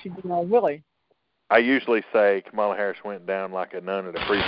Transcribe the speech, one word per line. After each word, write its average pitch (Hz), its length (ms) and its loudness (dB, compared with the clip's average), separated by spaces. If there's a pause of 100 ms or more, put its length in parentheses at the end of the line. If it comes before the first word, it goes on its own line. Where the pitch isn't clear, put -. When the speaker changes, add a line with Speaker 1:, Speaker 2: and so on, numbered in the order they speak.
Speaker 1:
she 196 60 -10
did 185 200 -12
on 175 220 -2
Willie. 170 320 2 (680)
Speaker 2:
I 110 80 6
usually 120 440 2 (100)
say 101 360 4
Kamala 104 280 -2
Harris 98 280 -4
went 98 220 -12
down 95 260 -4
like 92 220 -6
a 92 60 -8
nun 92 280 -6
at 82 120 -10
a - 60 -6
priest 101 220 0